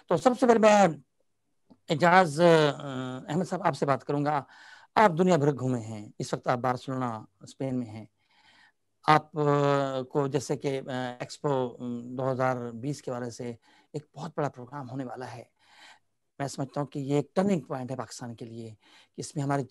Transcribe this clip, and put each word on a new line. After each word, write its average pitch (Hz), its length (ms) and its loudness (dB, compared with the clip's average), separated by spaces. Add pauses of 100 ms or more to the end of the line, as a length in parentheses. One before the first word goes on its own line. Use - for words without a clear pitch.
तो 180 80 2
सबसे 247 300 4
पहले 233 120 8
मैं 202 440 6 (880)
एजाज, 170 500 4
अ, 160 300 8 (580)
अहमद 160 180 -2
साहब, 180 160 -6
आपसे 160 240 0
बात 135 160 0
करूंगा। 147 440 -2 (500)
आप 214 140 6
दुनिया 175 260 4
भर 147 160 2
घूमे 127 280 -2
हैं, 107 400 -12
इस - 140 -8
वक्त - 140 -8
आप 127 100 2
बार्सिलोना, 127 680 -4 (180)
स्पेन 135 300 -8
में 123 120 -4
हैं। 110 220 -14 (1000)
आप, 151 180 4
अ, 143 760 2
को 139 260 -2
जैसे 135 280 -4
कि, 143 120 -4
अ, 127 540 -6
एक्सपो, 135 460 -2
अम, 120 360 -10
दो 127 180 -8
हज़ार 127 500 -2
बीस 131 280 -8
के - 100 -12
हवाले 123 200 -6
से 117 280 -12 (360)
एक 151 120 -10 (100)
बहुत 156 200 -12
बड़ा 147 120 -2
प्रोग्राम 131 380 -14
होने 131 180 -8
वाला 123 220 -12
है। 117 240 -16 (880)
मैं 139 80 -4
समझता 139 320 -8
हूँ 143 80 -4
कि 151 120 -8
ये 139 180 0
एक 143 160 -2
टर्निंग 190 280 2
पॉइंट 131 280 -8
है 131 60 -8
पाकिस्तान 120 380 -10
के 113 100 -16
लिए, 113 260 -14
कि - 480 -20
इसमें 143 260 -6
हमारे 139 260 -2